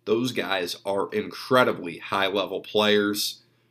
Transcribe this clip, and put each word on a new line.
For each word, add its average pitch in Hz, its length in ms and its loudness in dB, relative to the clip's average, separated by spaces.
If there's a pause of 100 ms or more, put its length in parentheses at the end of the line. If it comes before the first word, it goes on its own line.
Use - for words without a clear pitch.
Those 117 280 0
guys 92 520 -4
are 98 300 -2
incredibly 90 840 0
high-level 95 640 -2
players. 104 800 2 (300)